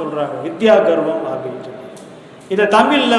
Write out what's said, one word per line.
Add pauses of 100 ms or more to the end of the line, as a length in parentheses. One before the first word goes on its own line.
சொல்றாங்க, (100)
வித்யா (140)
கர்வம்
அப்படின்னு
சொல்லி. (720)
இதை (120)
தமிழ்ல